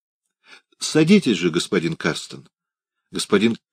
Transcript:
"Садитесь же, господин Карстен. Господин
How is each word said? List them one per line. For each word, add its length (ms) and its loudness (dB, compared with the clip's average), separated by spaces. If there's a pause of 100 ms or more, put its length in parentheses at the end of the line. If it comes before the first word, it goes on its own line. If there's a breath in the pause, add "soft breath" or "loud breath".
(800 soft breath)
"Садитесь 580 2
же, 120 0
господин 460 -4
Карстен. 520 -8 (640)
Господин 460 0 (160)